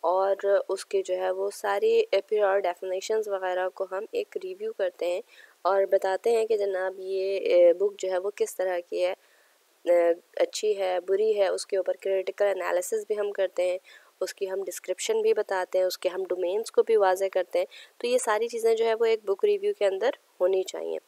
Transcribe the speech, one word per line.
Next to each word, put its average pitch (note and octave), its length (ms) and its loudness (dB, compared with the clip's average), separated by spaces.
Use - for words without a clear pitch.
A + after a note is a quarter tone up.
और F#3+ 440 0
उसके G3 320 -2
जो F#3 140 -4
है F#3 160 -2
वो F#3+ 200 -4
सारी, A3 500 0
अ, G3 260 2
प्रियोर G3+ 320 2
definitions F#3+ 680 -4
वगैरह F#3 400 -2
को F#3+ 180 -6
हम F#3+ 300 -8
एक G#3 220 -6
review F#3+ 340 -8
करते F#3 340 -4
हैं F3 160 -2
और G3 200 4
बताते F#3+ 480 2
हैं A3 140 2
कि A3 100 0
जनाब F#3+ 420 -2
ये, F#3+ 400 -4
अ, F3 340 6
book G3 260 0
जो F#3 100 -4
है F#3 80 -2
वो F#3+ 120 -4
किस - 280 -6
तरह F#3 220 -2
की F3 220 -6
है, F3+ 120 0
अ, E3+ 280 4
अच्छी G#3 320 0
है, F#3 260 -2
बुरी G3 340 2
है, G3 160 4
उसके F#3+ 280 -2
ऊपर F#3 160 0
critical F#3+ 520 0
analysis F#3 600 -2
भी G#3+ 80 -2
हम G3+ 160 -2
करते F#3 320 -2
हैं, F3+ 160 -2
उसकी F#3+ 240 -6
हम F#3+ 180 -6
description F#3 580 -4
भी A3 120 4
बताते F#3+ 440 -2
हैं, F#3 80 2
उसके F3+ 240 -2
हम F#3 160 -4
domains F3+ 440 -2
को - 140 2
भी A3+ 140 2
वाज़े F#3+ 320 2
करते F3+ 300 -2
हैं। F#3+ 80 -2
तो A#3+ 60 -6
ये B3 120 2
सारी A3 280 0
चीज़ें A3+ 280 2
जो A3+ 100 0
है A3+ 80 2
वो A3+ 120 0
एक A3+ 200 2
book G3 200 0
review G#3 340 2
के G#3 60 2
अंदर F#3+ 320 0
होनी F#3+ 220 2
चाहिए। E3 440 -6